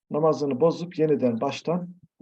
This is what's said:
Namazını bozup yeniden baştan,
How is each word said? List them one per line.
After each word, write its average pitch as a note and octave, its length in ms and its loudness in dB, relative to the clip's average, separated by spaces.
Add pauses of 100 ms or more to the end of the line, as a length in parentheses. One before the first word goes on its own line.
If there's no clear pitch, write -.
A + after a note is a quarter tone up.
(100)
Namazını C#3+ 500 0
bozup E3 380 0
yeniden B2+ 420 2
baştan, D#3+ 480 -4 (340)